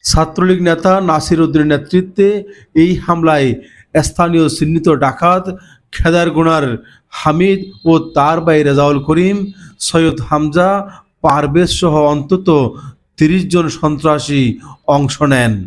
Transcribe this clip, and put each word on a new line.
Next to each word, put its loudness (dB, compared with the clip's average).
ছাত্রলীগ 0
নেতা 0
নাসির 0
উদ্দিনের 2
নেতৃত্বে 0
এই 4
হামলায় 0
স্থানীয় 0
চিহ্নিত 0
ডাকাত 0
খেদারগোনার 0
হামিদ 0
ও 4
তার 0
ভাই 2
রেজাউল 2
করিম, 0
সৈয়দ -2
হামজা, 0
পারভেজ 0
সহ 0
অন্তত 0
তিরিশ 2
জন 0
সন্ত্রাসী -2
অংশ 0
নেন। 2